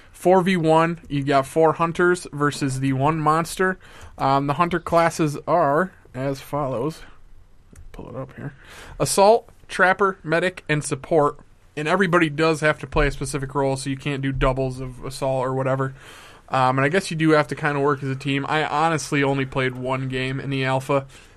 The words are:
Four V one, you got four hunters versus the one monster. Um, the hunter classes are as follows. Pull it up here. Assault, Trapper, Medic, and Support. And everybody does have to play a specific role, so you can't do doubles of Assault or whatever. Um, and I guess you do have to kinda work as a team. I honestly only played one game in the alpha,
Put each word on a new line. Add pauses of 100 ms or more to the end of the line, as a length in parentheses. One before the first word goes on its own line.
(120)
Four
V
one, (100)
you
got
four
hunters
versus
the
one
monster. (400)
Um,
the
hunter
classes (120)
are (220)
as
follows. (920)
Pull
it
up
here. (460)
Assault, (180)
Trapper,
Medic,
and
Support. (360)
And
everybody
does
have
to
play
a
specific
role,
so
you
can't
do
doubles
of
Assault
or
whatever. (540)
Um,
and
I
guess
you
do
have
to
kinda
work
as
a
team.
I
honestly
only
played
one
game
in
the
alpha, (300)